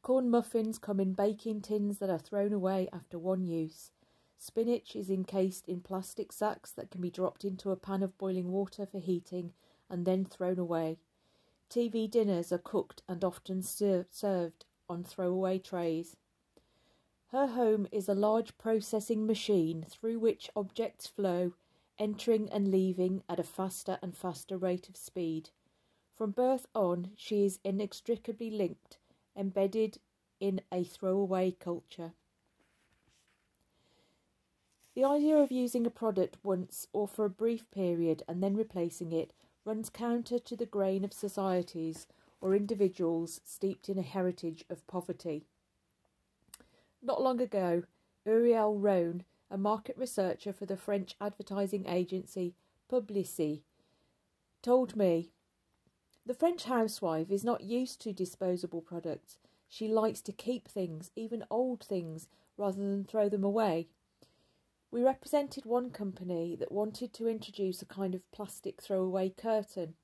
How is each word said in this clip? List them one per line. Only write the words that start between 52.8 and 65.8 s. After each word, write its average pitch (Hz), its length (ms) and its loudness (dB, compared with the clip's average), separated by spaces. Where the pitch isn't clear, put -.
Publicis, 196 680 -2
told 247 340 4
me, 175 340 4
"The 240 100 -4
French 339 300 2
housewife 208 680 0
is 202 140 2
not 233 160 0
used 247 400 -2
to 208 140 -6
disposable 180 680 -2
products. 165 580 -8
She 220 200 -6
likes 220 340 2
to 202 100 -8
keep - 340 -6
things, 175 480 -6
even 226 360 -8
old 247 340 0
things, 165 440 -6
rather 196 220 -2
than 202 260 -2
throw 208 240 2
them 196 160 2
away." 202 440 2
We 240 120 0
represented 277 640 2
one 240 240 0